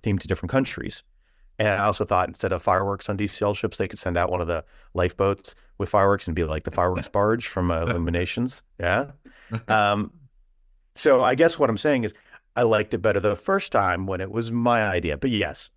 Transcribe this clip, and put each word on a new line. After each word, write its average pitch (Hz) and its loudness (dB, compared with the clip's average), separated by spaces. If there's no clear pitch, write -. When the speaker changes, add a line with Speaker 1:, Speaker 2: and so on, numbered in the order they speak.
Speaker 1:
themed 101 0
to - -14
different 92 -4
countries. - -2
And 107 2
I 101 2
also 104 0
thought 90 2
instead 90 -4
of 92 -4
fireworks 98 0
on 101 -2
D 104 -2
C - -4
L 104 2
ships, - -4
they 98 0
could - -12
send 87 -2
out 87 0
one 87 -2
of 82 -4
the 82 -4
lifeboats 95 0
with 98 -4
fireworks 98 4
and 82 -4
be 85 0
like 78 -4
the - -6
fireworks 90 0
Speaker 2:
<laughs> - -20
Speaker 1:
barge 110 0
from, 90 -2
uh, 82 -2
Illuminations. 87 -4
Yeah. 104 0
Speaker 2:
<laughs> - -10
Speaker 1:
Um, 104 2
so 131 4
I 127 2
guess 165 4
what 135 4
I'm 107 0
saying 135 0
is 104 -4
I 123 2
liked 107 2
it 107 -2
better 101 2
the 101 2
first - -4
time 95 0
when 92 -4
it 98 -8
was 113 -4
my 117 2
idea. 85 -2
But 135 -2
yes, 92 -4